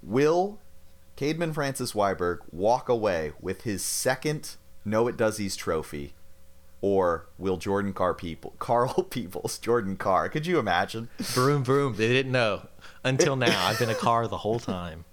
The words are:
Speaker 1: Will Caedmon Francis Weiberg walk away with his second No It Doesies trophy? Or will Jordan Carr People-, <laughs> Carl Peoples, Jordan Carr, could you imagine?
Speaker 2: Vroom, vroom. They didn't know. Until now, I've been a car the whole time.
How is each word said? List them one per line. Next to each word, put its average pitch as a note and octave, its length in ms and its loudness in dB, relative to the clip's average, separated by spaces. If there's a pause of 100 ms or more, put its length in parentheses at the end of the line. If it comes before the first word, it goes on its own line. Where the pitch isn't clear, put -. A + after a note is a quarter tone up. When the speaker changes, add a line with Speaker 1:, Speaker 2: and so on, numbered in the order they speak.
Speaker 1:
Will E3+ 560 2 (580)
Caedmon D#3+ 380 -2
Francis C#3 380 -4
Weiberg F#2 460 2 (120)
walk G#2+ 380 0
away G2 420 2 (100)
with F#2 220 -6
his G2 220 -4
second - 720 -2 (280)
No A2 220 2
It A#2 100 -4
Doesies G#2 400 0
trophy? D2+ 580 -4 (680)
Or F#2 460 2 (120)
will F#2 180 0
Jordan G2 360 -2
Carr F#2 220 0
People-, - 420 -10
<laughs> - 40 -20
Carl A#2+ 500 2
Peoples, - 480 -6
Jordan G#2 380 0
Carr, F#2 320 2
could D3+ 180 -4
you F3 140 2
imagine? G2+ 480 0 (100)
Speaker 2:
Vroom, C3+ 460 2
vroom. C3+ 320 2
They A2 100 2
didn't B2+ 240 2
know. A#2 380 0 (340)
Until C3+ 320 4
now, A2 320 2
I've A2 140 2
been A#2 100 2
a G#2+ 60 2
car A#2 320 2
the G2 100 -4
whole A2+ 220 0
time. E2+ 520 -6